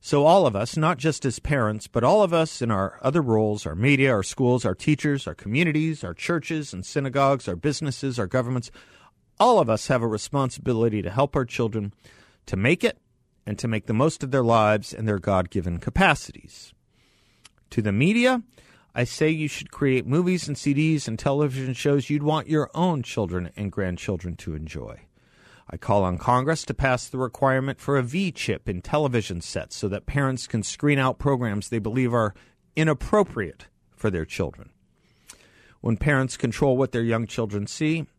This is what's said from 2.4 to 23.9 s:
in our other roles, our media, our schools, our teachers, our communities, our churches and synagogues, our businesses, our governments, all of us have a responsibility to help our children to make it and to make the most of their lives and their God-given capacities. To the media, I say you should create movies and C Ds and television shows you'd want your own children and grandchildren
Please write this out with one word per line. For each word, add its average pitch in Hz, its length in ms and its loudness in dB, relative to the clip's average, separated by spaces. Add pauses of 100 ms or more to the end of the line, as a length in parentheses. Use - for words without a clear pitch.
in 117 80 0
our 98 320 0
other 143 180 2
roles, 110 460 2
our 78 80 -6
media, 135 360 4
our 107 120 2
schools, 123 420 2
our 95 100 2
teachers, 143 520 0
our 76 80 -8
communities, 151 680 0
our 87 120 -8
churches 156 580 -4
and 90 120 -8
synagogues, 139 640 0
our 90 100 -4
businesses, 139 640 -4
our 104 80 -2
governments, 127 440 -2 (680)
all 226 220 6
of 131 80 2
us 110 200 0
have 131 120 2
a 117 80 0
responsibility 117 920 -2
to 87 80 -6
help 135 260 -2
our 135 80 0
children 110 480 -4 (540)
to - 100 -4
make 123 260 2
it - 160 0 (480)
and 104 120 -4
to 120 100 -4
make 110 160 -2
the - 80 -4
most 135 300 2
of 139 80 -6
their 131 120 2
lives 107 520 4
and 110 120 -4
their 104 120 2
God-given 90 580 0
capacities. - 960 -2 (960)
To - 140 -2
the 104 100 0
media, 226 500 2 (520)
I 123 100 0
say 156 240 0
you 156 200 -2
should - 220 -10
create 131 360 0
movies 175 420 0
and 143 80 -4
C - 160 -2
Ds 156 340 2
and 110 120 -6
television 135 560 -2
shows 143 340 0
you'd 147 140 0
want 151 260 0
your 151 260 0
own 165 280 0
children 90 520 -4
and 104 160 -4
grandchildren 90 680 -4